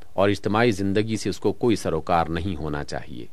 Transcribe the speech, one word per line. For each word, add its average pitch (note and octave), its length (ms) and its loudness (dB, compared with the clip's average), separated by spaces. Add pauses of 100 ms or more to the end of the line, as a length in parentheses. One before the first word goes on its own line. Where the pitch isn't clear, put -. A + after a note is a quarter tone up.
(140)
اور G2 160 4
اجتماعی G#2+ 420 2
زندگی G2+ 460 0
سے G#2 120 -2
اس F#2 100 -4
کو G#2 140 2
کوئی A#2+ 220 2
سروکار E2 520 2
نہیں F2 280 -2
ہونا D2 280 -4
چاہیے۔ B1+ 500 -8